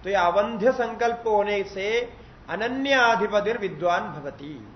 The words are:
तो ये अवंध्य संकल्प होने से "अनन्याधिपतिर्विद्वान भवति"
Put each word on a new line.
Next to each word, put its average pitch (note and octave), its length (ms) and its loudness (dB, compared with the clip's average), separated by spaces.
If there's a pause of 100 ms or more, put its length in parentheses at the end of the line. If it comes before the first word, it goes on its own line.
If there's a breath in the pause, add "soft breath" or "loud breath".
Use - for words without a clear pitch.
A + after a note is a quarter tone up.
तो F#3 60 -10
ये G3 60 -2
अवंध्य G3+ 560 2
संकल्प A#3 560 -4
होने G3+ 360 4
से G#3+ 500 -4 (360 loud breath)
"अनन्याधिपतिर्विद्वान G#3 1500 0
भवति" C#3+ 760 -14